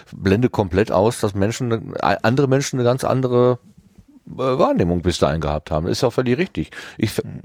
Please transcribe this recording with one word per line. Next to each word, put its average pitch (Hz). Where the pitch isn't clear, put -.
blende 104
komplett 98
aus, 107
dass 104
Menschen, 113
äh, -
andere 131
Menschen 135
eine 120
ganz 127
andere, 123
äh, -
Wahrnehmung 131
bis 85
dahin 78
gehabt 76
haben. 80
Ist 110
ja 131
auch 117
völlig 127
richtig. -
Ich, 110